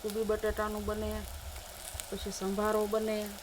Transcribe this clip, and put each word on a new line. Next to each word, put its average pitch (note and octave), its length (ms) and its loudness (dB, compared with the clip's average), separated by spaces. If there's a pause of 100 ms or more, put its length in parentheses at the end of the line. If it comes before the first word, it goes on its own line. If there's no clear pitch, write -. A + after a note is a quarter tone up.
કોબી A3 220 2
બટેટાનું G#3+ 600 2
બને, G#3+ 380 0 (880)
પછી G3 200 -4
સંભારો G#3 560 2
બને, G#3+ 440 0 (120)